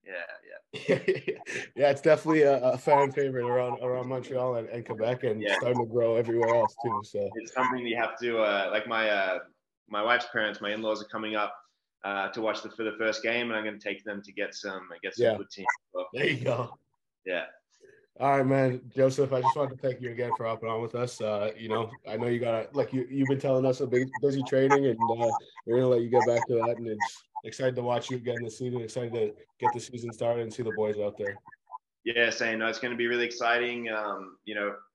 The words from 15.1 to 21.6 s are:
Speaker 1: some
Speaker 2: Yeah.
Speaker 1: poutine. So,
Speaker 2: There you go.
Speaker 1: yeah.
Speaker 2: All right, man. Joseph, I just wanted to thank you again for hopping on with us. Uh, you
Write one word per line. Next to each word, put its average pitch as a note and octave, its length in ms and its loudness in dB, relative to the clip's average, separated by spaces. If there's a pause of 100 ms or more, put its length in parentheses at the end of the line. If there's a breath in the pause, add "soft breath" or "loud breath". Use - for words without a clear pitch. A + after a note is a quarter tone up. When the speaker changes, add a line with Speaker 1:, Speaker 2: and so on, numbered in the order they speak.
Speaker 1:
some A#2 140 4
Speaker 2:
Yeah. G#2+ 100 2
Speaker 1:
poutine. G2+ 280 -10 (280)
So, F2+ 180 -4
Speaker 2:
There C3 160 -2
you B2+ 160 -2
go. A#2+ 360 -4 (460)
Speaker 1:
yeah. F2 200 -2 (720 soft breath)
Speaker 2:
All C#3 200 2
right, C3+ 80 2
man. C3 420 2
Joseph, C3 440 4
I B2+ 100 0
just D#3 140 2
wanted C3+ 200 -2
to - 60 -12
thank B2+ 180 -2
you B2 100 -8
again A#2+ 220 -4
for A2+ 140 -2
hopping A2+ 240 -4
on A2+ 100 -2
with A2+ 140 -6
us. A#2+ 260 -4
Uh, G#2+ 360 -2
you A2 120 -10